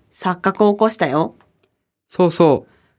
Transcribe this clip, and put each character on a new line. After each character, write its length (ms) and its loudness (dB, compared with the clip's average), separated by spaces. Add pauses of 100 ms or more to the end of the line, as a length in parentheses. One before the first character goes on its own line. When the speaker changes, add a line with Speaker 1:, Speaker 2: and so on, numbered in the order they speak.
(140)
Speaker 1:
錯 260 -6
覚 260 0
を 80 2
起 60 -8
こ 100 2
し 80 -8
た 100 -2
よ。 280 -4 (720)
Speaker 2:
そ 200 0
う 40 -4
そ 380 2
う。 40 -20 (260)